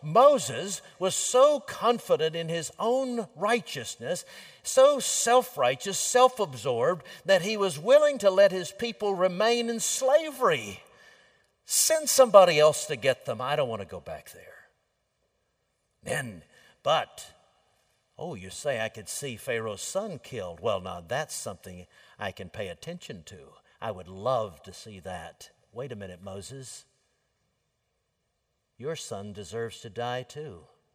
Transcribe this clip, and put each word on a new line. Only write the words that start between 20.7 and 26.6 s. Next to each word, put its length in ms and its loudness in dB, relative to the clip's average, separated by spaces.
now 260 -12
that's 280 -6
something 520 -14
I 140 -8
can 180 -14
pay 180 -10
attention 560 -14
to. 140 -20
I 120 -8
would 160 -14
love 560 -4
to 80 -18
see 280 -18
that. 500 -14
Wait 200 -12
a 40 -12
minute, 240 -14
Moses. 640 -16